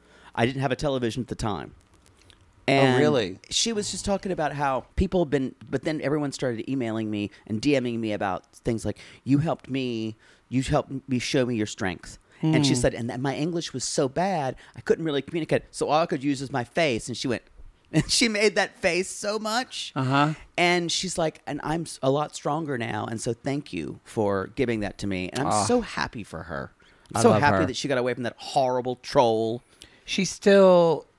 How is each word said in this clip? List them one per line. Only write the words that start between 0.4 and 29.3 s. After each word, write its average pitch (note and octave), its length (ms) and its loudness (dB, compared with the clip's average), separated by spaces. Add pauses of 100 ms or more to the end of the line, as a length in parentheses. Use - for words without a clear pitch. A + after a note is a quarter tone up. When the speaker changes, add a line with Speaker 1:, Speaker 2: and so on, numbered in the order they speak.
Speaker 1:
didn't C3+ 160 -2
have C3+ 100 0
a B2+ 40 0
television B2+ 460 -2
at A2 60 -8
the G#2+ 80 -8
time." F#2 400 -6 (920)
Speaker 2:
Oh, C3+ 40 2
Speaker 1:
And C3+ 280 6
Speaker 2:
really? A#2+ 400 2 (100)
Speaker 1:
she - 240 -2
was G#3 180 -4
just F#3+ 140 -8
talking G3 260 -2
about D3+ 220 -2
how C#3 320 -2 (100)
people F3+ 300 2
have C#3 40 -4
been, C3+ 240 0 (160)
but C3 140 -2
then D#3+ 180 -2
everyone C#3+ 300 -2
started B2 380 -4
emailing A2+ 420 -2
me G#2 180 -2 (160)
and G#2+ 160 -4
D C#3+ 180 2
Ming A#2+ 220 -2
me A2 120 -4
about G2 320 -4 (180)
things A2+ 220 -2
like, G#2+ 120 -4 (260)
"You C#3 160 2
helped D3 300 -4
me, A#2 460 -4 (340)
you B2+ 140 0
helped C#3+ 280 0 (160)
me B2+ 120 0
show B2+ 260 0
me A#2+ 100 -2
your G#2+ 120 0
strength." - 500 -6 (240)
And D#3 240 4
she C3 80 4
Speaker 2:
Hmm. B2 60 2
Speaker 1:
said, C3 140 2
"And A#2 160 -6
that A2 120 -6
my C#3 140 -2
English E3 380 -4
was C3 120 -6
so C#3+ 240 0
bad, D#3+ 460 -2 (200)
I - 60 -16
couldn't E3 240 0
really C#3+ 160 0
communicate. D3+ 500 -2
So - 160 -4
all D3 140 4
I E3+ 60 2
could D3 160 -4
use C#3 180 -2
is B2+ 100 -8
my C3 140 -2
face." C#3 420 0
And B2 80 -8
she - 140 -6
went, A2 120 -2 (260)
<laughs> - 260 -16
and - 180 0
she - 160 2
made G#3 280 2
that G3 240 0
face F3+ 300 0
so G#3 300 -6
much. A3 560 -6
Speaker 2:
Uh-huh. C#3 380 2 (240)
Speaker 1:
And F3 340 2
she's - 260 -4
like, D#3+ 300 -2
"And - 160 -10
I'm D#3+ 200 -2
s-, - 200 -12
a C3+ 60 2
lot D3 260 0
stronger D3 420 -4
now. A2+ 280 -4
And A2+ 160 -8
so A#2+ 120 -2
thank C#3 380 -6
you - 320 -8
for G2+ 520 0
giving A#2 260 0
that G2 180 -6
to G#2 80 -6
me." F#2 240 -4
And - 100 -6
I'm - 120 -2
Speaker 2:
Ah. G#2 120 2
Speaker 1:
so B3 160 2
happy - 420 -6
for - 200 -12
her. D2+ 280 -8 (420)
I'm G#2 60 0
Speaker 2:
I - 40 2
Speaker 1:
so A#2+ 60 8
Speaker 2:
love A2 120 6
Speaker 1:
happy C#3+ 180 6
Speaker 2:
her. F#2 60 2
Speaker 1:
that A#2 120 -4
she - 120 -4
got C3+ 80 2
away B2 160 0
from B2 100 -6
that A#2 140 -4
horrible B2+ 600 0
troll. A2+ 680 2 (400)